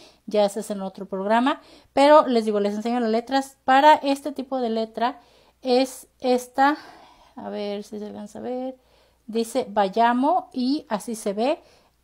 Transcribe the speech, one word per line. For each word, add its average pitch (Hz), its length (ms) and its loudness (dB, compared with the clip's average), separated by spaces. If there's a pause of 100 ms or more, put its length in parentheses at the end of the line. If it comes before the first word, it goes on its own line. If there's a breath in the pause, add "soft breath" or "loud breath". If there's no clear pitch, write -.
(240 loud breath)
ya 208 220 2
ese 202 140 -6
es 202 100 -10
en 202 100 -8
otro 190 260 -10
programa. 226 540 -2 (320 loud breath)
Pero 302 340 8
les 233 200 0
digo, 208 140 0
les 202 140 0
enseño 233 240 -4
las 226 120 -2
letras. 262 540 -4
Para 277 300 8
este 285 380 -2
tipo 269 260 -8
de 240 120 -2
letra 226 500 -4 (400 soft breath)
es 262 460 -2 (120)
esta, 269 600 0 (580 loud breath)
a 202 140 -12
ver 202 320 -8
si 208 160 -14
se 208 80 -10
alcanza 208 320 -16
a 214 40 -14
ver, 254 360 -10 (480 soft breath)
dice 226 440 -4
Bayamo 233 840 0
y 262 380 -4
así 226 240 -6
se 214 180 -4
ve. 247 300 -2 (420 soft breath)